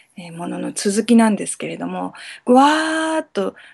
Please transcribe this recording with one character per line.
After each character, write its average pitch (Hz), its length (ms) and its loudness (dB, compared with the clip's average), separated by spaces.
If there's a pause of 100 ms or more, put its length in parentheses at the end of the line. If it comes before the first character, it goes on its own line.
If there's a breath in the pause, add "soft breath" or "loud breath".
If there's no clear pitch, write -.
(180 loud breath)
え 175 120 -16
ー、 165 40 -18
も 170 140 -10
の 175 120 -8
の 180 140 -8
続 214 320 -2
き 240 100 6
な 226 140 6
ん 208 60 2
で 175 120 -8
す - 100 -10
け 151 100 -8
れ 165 100 -10
ど 175 100 -8
も、 185 260 -8 (320 loud breath)
ぐ 247 80 4
わ 262 100 8
ー 320 560 0
っ 311 120 -8
と 190 240 -6 (180 loud breath)